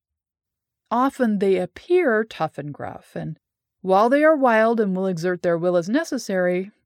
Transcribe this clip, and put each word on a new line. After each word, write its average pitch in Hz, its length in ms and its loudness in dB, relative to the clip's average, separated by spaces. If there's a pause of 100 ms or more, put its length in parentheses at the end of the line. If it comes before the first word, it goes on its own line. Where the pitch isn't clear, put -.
(920)
Often 240 500 0
they 196 160 2
appear 226 680 0
tough 160 320 -6
and 147 160 -10
gruff, - 440 -14
and 160 220 -10 (440)
while 190 260 4
they 285 140 2
are 311 140 6
wild 233 420 2
and 196 180 0
will 190 100 -2
exert 180 360 -4
their 170 160 0
will 180 180 0
as 170 120 -2
necessary, 196 800 -2 (160)